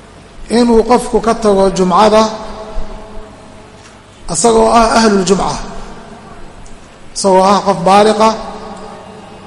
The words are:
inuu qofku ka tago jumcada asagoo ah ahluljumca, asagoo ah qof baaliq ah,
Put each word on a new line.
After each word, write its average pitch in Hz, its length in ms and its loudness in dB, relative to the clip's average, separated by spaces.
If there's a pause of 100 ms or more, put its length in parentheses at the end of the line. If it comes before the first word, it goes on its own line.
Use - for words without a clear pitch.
(500)
inuu 233 340 4
qofku 226 380 0
ka 226 160 0
tago 196 320 2
jumcada 190 540 2 (2000)
asagoo 226 460 2
ah 226 240 2
ahluljumca, 190 560 0 (1600)
asagoo 185 300 2
ah 196 200 4
qof 190 200 0
baaliq 208 340 4
ah, 220 160 2 (1120)